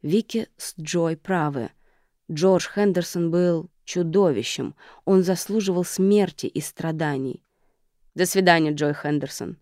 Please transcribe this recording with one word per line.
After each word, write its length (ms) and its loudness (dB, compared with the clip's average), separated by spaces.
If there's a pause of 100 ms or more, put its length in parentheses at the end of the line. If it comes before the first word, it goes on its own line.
Вики 440 -2 (100)
с 240 -14
Джой 360 -2
правы. 540 -2 (600)
Джордж 420 2
Хендерсон 600 0
был 360 0 (160)
чудовищем. 920 0 (280)
Он 200 4
заслуживал 580 0
смерти 640 2
и 140 -6
страданий. 800 -4 (720)
«До 100 2
свидания, 460 4
Джой 240 0
Хендерсон». 680 -6